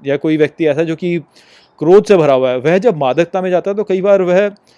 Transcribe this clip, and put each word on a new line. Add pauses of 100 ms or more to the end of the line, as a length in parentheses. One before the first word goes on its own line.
या
कोई
व्यक्ति
ऐसा
जो
कि (600)
क्रोध
से
भरा
हुआ
है,
वह
जब
मादकता
में
जाता
है,
तो
कई
बार
वह (280)